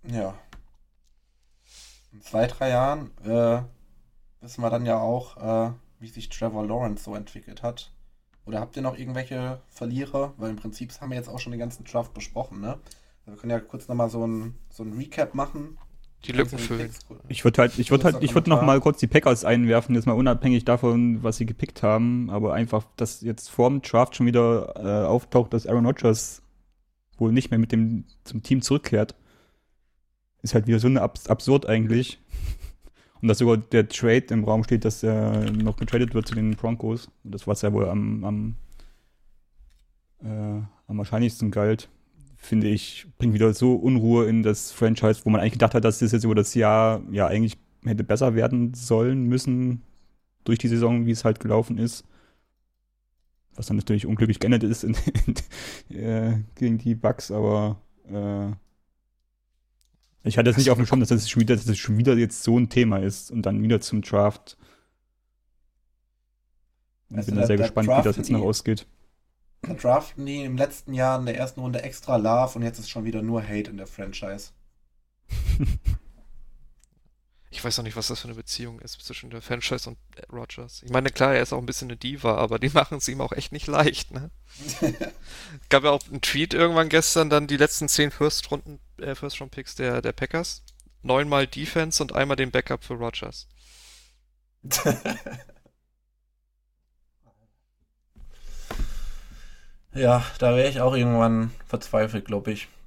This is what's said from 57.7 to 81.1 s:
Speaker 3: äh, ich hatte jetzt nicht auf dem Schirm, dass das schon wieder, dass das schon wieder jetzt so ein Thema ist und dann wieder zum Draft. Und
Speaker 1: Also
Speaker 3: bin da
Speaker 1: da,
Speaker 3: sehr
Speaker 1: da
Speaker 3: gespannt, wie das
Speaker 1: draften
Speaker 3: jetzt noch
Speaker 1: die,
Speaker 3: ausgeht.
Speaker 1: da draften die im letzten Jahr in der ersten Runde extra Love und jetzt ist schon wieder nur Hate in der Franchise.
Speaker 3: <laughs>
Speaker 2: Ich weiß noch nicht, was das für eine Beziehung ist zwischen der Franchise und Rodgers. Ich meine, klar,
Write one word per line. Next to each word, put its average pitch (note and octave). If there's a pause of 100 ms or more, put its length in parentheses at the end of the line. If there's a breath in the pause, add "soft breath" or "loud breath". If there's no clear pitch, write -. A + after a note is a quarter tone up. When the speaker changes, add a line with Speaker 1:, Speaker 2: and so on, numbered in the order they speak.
Speaker 3:
äh, G2+ (1800)
ich G#2
hatte A#2
jetzt A2+
nicht C3
auf A#2+
dem A#2+
Schirm, C3+
dass A#2
das A2
schon A#2
wieder, A2+
dass G#2+
das A2
schon G#2
wieder B2
jetzt A#2
so A#2
ein A#2+
Thema A2+
ist G2
und A#2
dann G2+
wieder A2
zum G#2+
Draft. - (2500 soft breath)
Und G#2
Speaker 1:
Also G#2
Speaker 3:
bin G#2
da G#2
Speaker 1:
da, A#2+
Speaker 3:
sehr G#2
Speaker 1:
da G2+
Speaker 3:
gespannt, A2
wie G#2+
das A2
Speaker 1:
draften G#2
Speaker 3:
jetzt -
noch A2+
Speaker 1:
die, G2+
Speaker 3:
ausgeht. A2 (760)
Speaker 1:
da F3
draften C#3
die C#3+
im C3
letzten C#3
Jahr B2+
in B2+
der A#2+
ersten C3
Runde B2+
extra -
Love A2+
und A#2
jetzt A#2
ist A2
schon A2+
wieder G#2+
nur A2+
Hate G#2
in G2+
der G2
Franchise. G2 (760)
Speaker 3:
<laughs> - (1800)
Speaker 2:
Ich -
weiß A#2+
noch A#2+
nicht, A2
was A2+
das A#2
für A#2+
eine A2+
Beziehung A2+
ist - (100)
zwischen -
der A2+
Franchise B2
und A#2+ (340)
Rodgers. A#2+
Ich B2
meine, C3
klar, C3+